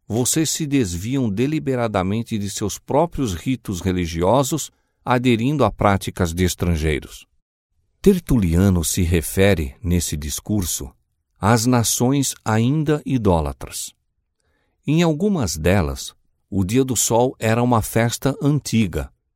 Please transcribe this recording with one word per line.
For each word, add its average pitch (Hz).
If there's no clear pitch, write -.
vocês 127
se -
desviam 123
deliberadamente 117
de 101
seus -
próprios 135
ritos 101
religiosos, 92
aderindo 123
a 101
práticas 95
de 90
estrangeiros. 80
Tertuliano 98
se -
refere, 85
nesse 85
discurso, 76
às 110
nações 127
ainda 143
idólatras. 90
Em 160
algumas 160
delas, 78
o 98
dia 120
do 127
sol 120
era 113
uma 123
festa 117
antiga. 110